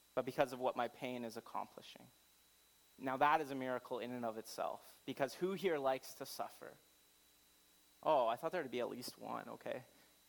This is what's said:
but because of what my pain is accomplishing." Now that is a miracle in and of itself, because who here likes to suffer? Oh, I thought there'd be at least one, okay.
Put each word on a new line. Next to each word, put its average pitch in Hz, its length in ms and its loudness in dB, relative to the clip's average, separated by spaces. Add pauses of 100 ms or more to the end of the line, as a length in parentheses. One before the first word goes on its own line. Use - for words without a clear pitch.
(140)
but 131 100 2
because 131 300 0
of 127 60 -6
what 127 160 2
my 120 120 0
pain 123 360 -6
is 113 120 -8
accomplishing." - 720 -10 (840)
Now 131 220 0
that 151 240 8
is 135 80 -4
a 143 40 -4
miracle 127 440 -2
in 120 140 -2
and 123 120 -4
of 110 140 -2
itself, - 420 -4 (240)
because 135 300 0
who 185 180 0
here 175 240 2
likes 135 380 0
to 139 100 -8
suffer? - 540 -10 (1200)
Oh, 147 240 6
I 117 100 4
thought 165 160 -4
there'd 170 180 -2
be 123 100 0
at 113 80 0
least - 300 -8
one, 113 320 -6
okay. 120 340 -6 (440)